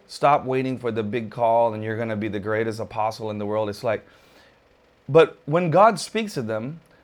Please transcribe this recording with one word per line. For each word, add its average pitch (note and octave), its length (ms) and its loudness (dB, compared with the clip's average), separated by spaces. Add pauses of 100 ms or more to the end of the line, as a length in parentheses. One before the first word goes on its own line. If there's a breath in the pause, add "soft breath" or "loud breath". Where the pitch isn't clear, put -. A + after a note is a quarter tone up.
Stop - 380 2
waiting C3 340 -2
for A#2+ 140 -4
the A2+ 100 -2
big G#2+ 300 -4
call A#2 420 2
and G#2+ 80 -8
you're A2 140 -4
gonna A2+ 180 -4
be G#2+ 140 -4
the G#2 100 -6
greatest A2 400 -2
apostle A2 520 -6
in G#2 80 -8
the G#2 80 -6
world." G#2+ 220 -2
It's G#2 140 -10
like, A2 240 -2 (1040 soft breath)
but D#3 360 6
when E3 280 0
God G3 260 6
speaks G#3+ 360 -6
to C#3 80 -4
them, A2+ 360 -6 (240 soft breath)